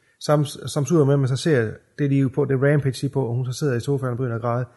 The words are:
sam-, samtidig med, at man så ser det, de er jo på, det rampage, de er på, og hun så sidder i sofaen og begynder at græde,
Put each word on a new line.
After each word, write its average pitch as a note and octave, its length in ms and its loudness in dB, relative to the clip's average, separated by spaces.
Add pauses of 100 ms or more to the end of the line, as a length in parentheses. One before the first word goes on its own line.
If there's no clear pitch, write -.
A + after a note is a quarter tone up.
(300)
sam-, D3 380 0
samtidig D3+ 380 2
med, C#3 80 4
at C#3+ 60 2
man C3+ 80 2
så C3 80 0
ser B2 360 0 (280)
det, C#3+ 100 0
de C#3 60 2
er C#3 60 4
jo C3 140 2
på, C#3+ 100 0
det C3 160 0
rampage, C#3+ 300 2 (100)
de C#3+ 40 -4
er C3+ 40 0
på, C3 180 -2
og A#2 80 -4
hun B2+ 100 -2
så B2+ 60 -6
sidder C3 240 -2
i A#2 40 0
sofaen C3 320 -2
og A#2 60 -6
begynder A#2+ 180 -4
at A2 60 -6
græde, A#2+ 240 -2 (120)